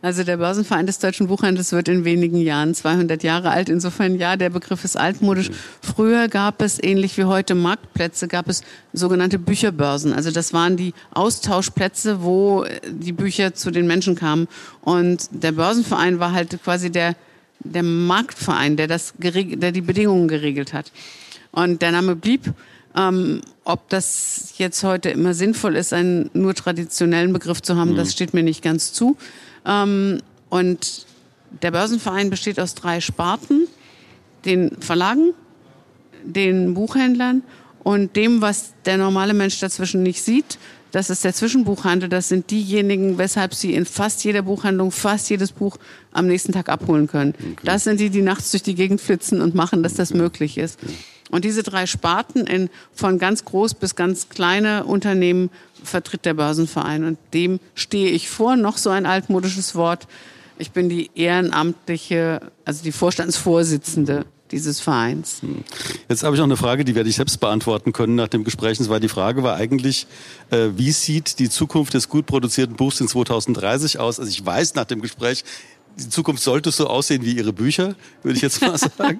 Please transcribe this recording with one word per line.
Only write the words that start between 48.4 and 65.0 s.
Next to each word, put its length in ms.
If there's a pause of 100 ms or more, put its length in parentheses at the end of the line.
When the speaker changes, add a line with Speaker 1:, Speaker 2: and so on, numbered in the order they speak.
Speaker 1:
durch 120
die 120
Gegend 240
flitzen 420
und 120
machen, 300
dass 100
das 180
Speaker 2:
Okay. 100
Speaker 1:
möglich 360
ist. 240
Speaker 2:
Okay. 120 (380)
Speaker 1:
Und 140
diese 160
drei 240
Sparten 600
in, 240 (200)
von 280
ganz 260
groß 300
bis 200
ganz 340
kleine 560
Unternehmen 640 (320)
vertritt 420
der 80
Börsenverein. 720
Und 160 (160)
dem 240 (160)
stehe 340
ich 200
vor, 260
noch 240
so 100
ein 160
altmodisches 720
Wort. 320 (500)
Ich 140
bin 180
die 240
ehrenamtliche, 1300 (240)
also 180
die 80
Vorstandsvorsitzende 1300 (260)
dieses 280
Vereins. 600